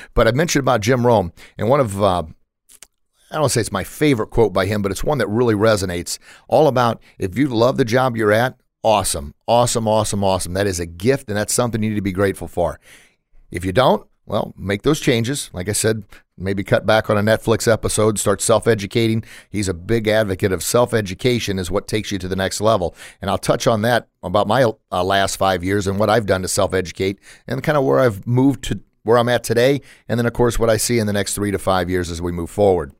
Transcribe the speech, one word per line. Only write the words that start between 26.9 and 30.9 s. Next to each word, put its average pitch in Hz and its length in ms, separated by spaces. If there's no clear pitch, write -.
and 127 160
kinda 151 180
where 135 200
I've 117 260
moved 127 380
to - 160
where 113 120
I'm 120 120
at 120 160
today. 127 360
And 113 100
then, 120 80
of 117 60
course, 120 260
what 113 120
I 110 60
see 120 220